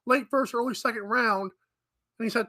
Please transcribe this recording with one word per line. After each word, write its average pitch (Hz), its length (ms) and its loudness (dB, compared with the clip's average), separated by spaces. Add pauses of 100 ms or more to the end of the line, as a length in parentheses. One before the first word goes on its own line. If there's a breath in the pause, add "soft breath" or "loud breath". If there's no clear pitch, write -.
late 254 240 2
first, 269 240 0
early 240 200 0
second 226 280 -2
round, 202 480 0 (680)
and 226 80 -2
he's 208 80 -2
had 226 140 0